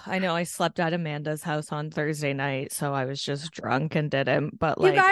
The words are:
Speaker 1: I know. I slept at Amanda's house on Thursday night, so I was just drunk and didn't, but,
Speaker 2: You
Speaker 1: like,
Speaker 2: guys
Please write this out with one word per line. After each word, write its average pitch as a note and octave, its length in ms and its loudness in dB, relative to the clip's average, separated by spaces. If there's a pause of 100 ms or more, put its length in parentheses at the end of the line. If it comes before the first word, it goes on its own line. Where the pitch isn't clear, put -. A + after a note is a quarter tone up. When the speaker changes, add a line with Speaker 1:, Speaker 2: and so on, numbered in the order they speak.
Speaker 1:
I F#3+ 140 -2
know. F3+ 160 2
I F3 80 0
slept E3+ 360 0
at E3 140 2
Amanda's D3+ 480 -4
house D3+ 300 -4
on D3+ 180 -4
Thursday D3+ 440 0
night, C#3 400 -2
so C#3+ 200 -2
I C3+ 120 0
was C#3 180 -6
just C#3+ 300 -4
drunk C3+ 420 -2
and D3+ 160 0
didn't, C#3 480 0
but, D#3+ 180 2
Speaker 2:
You - 60 2
Speaker 1:
like, F#4 120 6
Speaker 2:
guys F#4+ 160 6